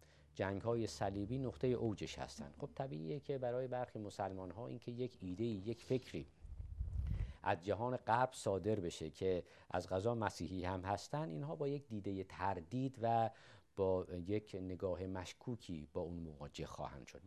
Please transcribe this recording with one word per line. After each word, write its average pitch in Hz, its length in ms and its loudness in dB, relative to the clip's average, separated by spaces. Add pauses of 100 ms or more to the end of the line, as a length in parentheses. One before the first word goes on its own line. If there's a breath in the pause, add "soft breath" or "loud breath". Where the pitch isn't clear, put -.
(340 loud breath)
جنگ 98 280 2
های 113 260 2
صلیبی 101 500 0
نقطه 131 300 0
اوجش 113 520 2
هستن. 143 380 -8
خب 143 180 -6
طبیعیه 151 440 -2
که 139 180 -2
برای 127 300 0
برخی 123 320 -2
مسلمان 95 520 -2
ها 113 160 -6
این 127 120 -6
که - 120 -8
یک 120 300 -2
ایده‌ای، 95 280 0
یک 107 340 -2
فکری 127 440 0 (1160 loud breath)
از 101 180 4
جهان 110 360 2
غرب 120 360 4
صادر 101 420 2
بشه 82 340 -2
که 92 340 2 (260 loud breath)
از 87 180 0
قضا 95 280 4
مسیحی 92 480 0
هم 92 180 0
هستن، 123 480 0
اینها 156 260 -4
با 151 120 0
یک 143 200 -2
دیده 98 420 -2
تردید 98 720 0
و 113 280 6 (460 loud breath)
با 92 320 4 (200)
یک 104 340 0
نگاه 92 420 0
مشکوکی 92 880 -4
با 87 80 0
اون 85 160 -2
مواجه 76 480 -6
خواهند - 420 -6
شد. - 200 -16